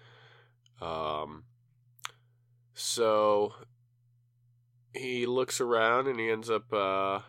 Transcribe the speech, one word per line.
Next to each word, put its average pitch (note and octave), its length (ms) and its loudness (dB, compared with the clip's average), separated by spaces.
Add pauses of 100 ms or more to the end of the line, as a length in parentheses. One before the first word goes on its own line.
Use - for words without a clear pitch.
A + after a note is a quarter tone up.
(800)
Um, D#2 640 -6 (1300)
so G#2+ 800 2 (1400)
he B2 320 -4
looks B2 340 0
around A#2+ 480 4
and B2 120 -2
he A2+ 100 -2
ends A2+ 200 -2
up, A2 220 -2
uh, G2 580 0